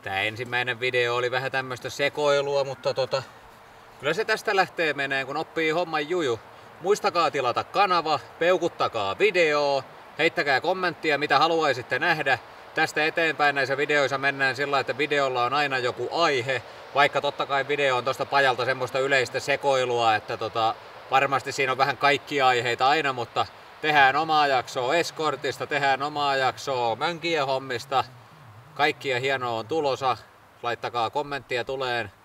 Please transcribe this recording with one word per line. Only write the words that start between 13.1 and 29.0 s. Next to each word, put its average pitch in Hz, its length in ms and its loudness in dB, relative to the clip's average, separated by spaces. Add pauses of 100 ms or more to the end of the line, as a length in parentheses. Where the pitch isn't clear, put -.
näissä 135 220 -2
videoissa 143 420 0
mennään 139 380 0
sillä, 143 240 0
että 123 180 -4
videolla 139 460 0
on 123 100 0
aina 143 240 0
joku 120 340 -2
aihe, 135 500 0 (320)
vaikka 139 260 4
totta 143 260 -2
kai 135 220 -2
video 139 280 0
on 120 80 -2
tosta 131 220 -2
pajalta 127 380 2
semmoista 127 340 -2
yleistä 135 420 2
sekoilua, 127 720 2
että 110 220 -4
tota, 113 380 0 (360)
varmasti 135 420 2
siinä 131 200 0
on 127 60 -2
vähän 131 180 2
kaikkia 143 520 2
aiheita 123 400 2
aina, 143 240 2
mutta 120 340 -4 (340)
tehdään 143 360 4
omaa 156 300 2
jaksoa 131 480 0
eskortista, 147 720 -2
tehdään 139 360 0
omaa 143 340 -2
jaksoa 123 600 0
mönkien 160 500 -2
hommista. 131 580 -2 (680)
Kaikkia 139 460 0